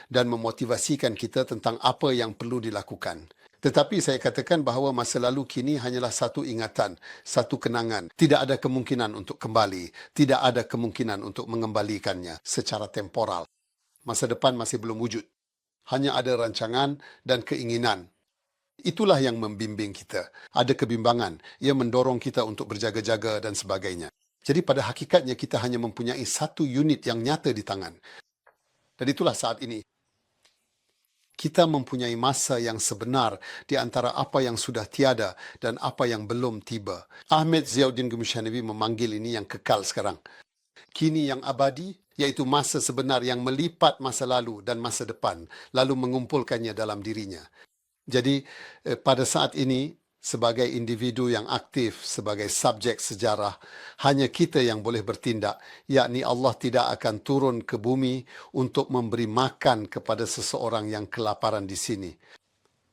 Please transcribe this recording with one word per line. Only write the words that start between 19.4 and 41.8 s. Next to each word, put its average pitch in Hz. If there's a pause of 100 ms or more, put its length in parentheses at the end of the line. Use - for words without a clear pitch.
kita. - (240)
Ada 123
kebimbangan. 113 (240)
Ia 135
mendorong 127
kita 123
untuk 110
berjaga-jaga 107
dan 104
sebagainya. 95 (320)
Jadi 143
pada 123
hakikatnya 131
kita -
hanya 123
mempunyai 117
satu -
unit 139
yang 117
nyata 143
di 104
tangan. 95 (1040)
Dan 127
itulah 135
saat 117
ini. 117 (1500)
Kita 165
mempunyai 127
masa 123
yang 113
sebenar 113 (320)
di 139
antara 123
apa 135
yang 123
sudah 113
tiada 113 (240)
dan 117
apa 131
yang 107
belum 120
tiba. 98 (320)
Ahmed 156
Ziauddin 127
Gemishanevi 117
memanggil 110
ini 117
yang 104
kekal 107
sekarang. 98 (720)
Kini 156
yang 131
abadi, 139 (160)